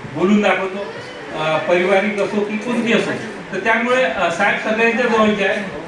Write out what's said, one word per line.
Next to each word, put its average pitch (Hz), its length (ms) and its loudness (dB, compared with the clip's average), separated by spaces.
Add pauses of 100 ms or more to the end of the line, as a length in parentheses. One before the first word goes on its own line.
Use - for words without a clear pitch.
(140)
बोलून 196 280 4
दाखवतो, 190 520 0 (400)
अ, 160 220 -2
पारिवारिक 196 640 2
असो 202 200 -2
की 214 160 -2
कोणती 233 360 -2
असो. - 180 2 (420)
तर 190 60 -4
त्यामुळे, 233 460 2
अ, 175 260 0
साहेब - 400 0
सगळ्यांच्या 226 360 2
जवळचे 214 380 4
आहे. 202 320 -2 (120)